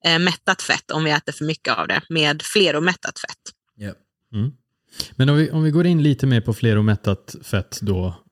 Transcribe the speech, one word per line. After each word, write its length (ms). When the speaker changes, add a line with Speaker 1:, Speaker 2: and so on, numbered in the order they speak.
Speaker 1:
eh, 140
mättat 420
fett, 300
om 120
vi 80
äter 220
för 120
mycket 320
av 100
det, 220
med 320
fler 340
och 80
mättat 360
fett. 180
Speaker 2:
Ja. 160
Speaker 3:
Mm. 180
Men 140
om 80
vi, 140
om 120
vi 80
går 160
in 160
lite 240
mer 140
på 120
fler 240
och 80
mättat 580
fett 380
då, 500